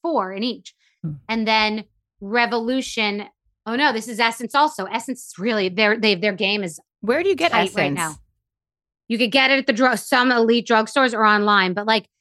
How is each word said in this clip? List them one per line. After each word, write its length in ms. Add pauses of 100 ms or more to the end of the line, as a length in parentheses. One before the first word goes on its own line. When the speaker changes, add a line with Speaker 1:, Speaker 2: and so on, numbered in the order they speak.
Speaker 1:
four 280
in 120
each. 320 (280)
Speaker 2:
Hmm. 100 (160)
Speaker 1:
And 200
then 360 (360)
Revolution. 1040 (420)
Oh 100
no, 160
this 160
is 120
Essence 340
also. 300
Essence 440
is 100
really, 300
their, 300
they, 160
their 180
game 300
is 180 (200)
Speaker 3:
Where 220
do 60
you 60
get 180
Speaker 1:
tight 220
right 180
Speaker 3:
Essence? 40
Speaker 1:
now. 180 (960)
You 100
could 140
get 180
it 80
at 80
the 60
drug, 260
some 320
elite 360
drugstores 480
or 100
online, 480
but, 140
like, 200 (140)